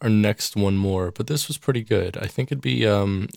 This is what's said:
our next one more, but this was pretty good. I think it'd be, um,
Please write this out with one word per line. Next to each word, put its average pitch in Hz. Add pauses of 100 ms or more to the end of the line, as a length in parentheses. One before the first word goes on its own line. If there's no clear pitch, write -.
our 117
next 107
one 98
more, 95
but 120
this 147
was 143
pretty 123
good. 92
I -
think 127
it'd 139
be, 123
um, 101